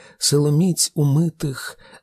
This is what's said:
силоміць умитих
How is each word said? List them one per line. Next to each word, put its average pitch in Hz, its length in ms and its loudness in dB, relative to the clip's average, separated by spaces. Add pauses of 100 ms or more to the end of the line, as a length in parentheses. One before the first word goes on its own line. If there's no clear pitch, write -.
(180)
силоміць 147 760 0
умитих 151 840 -2 (240)